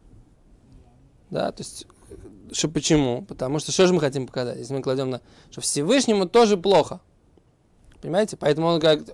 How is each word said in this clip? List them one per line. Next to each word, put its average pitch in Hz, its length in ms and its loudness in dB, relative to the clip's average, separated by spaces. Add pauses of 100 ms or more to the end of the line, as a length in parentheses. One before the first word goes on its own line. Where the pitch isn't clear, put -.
(1300)
Да, - 220 -4
то - 120 -12
есть, - 240 -16 (640)
что - 160 -2
почему? 143 540 0
Потому 131 360 -6
что, 147 140 -8
что 185 160 4
же 180 60 2
мы 170 60 2
хотим 135 280 -2
показать, 123 300 -6
если 123 160 -10
мы 135 80 -4
кладем 131 280 -2
на, 123 100 -6 (300)
что - 100 -18
Всевышнему 202 680 0
тоже 214 280 6
плохо. 180 440 2 (1000)
Понимаете? 185 360 -2
Поэтому 151 320 0
он 170 120 2
как, 156 200 4 (120)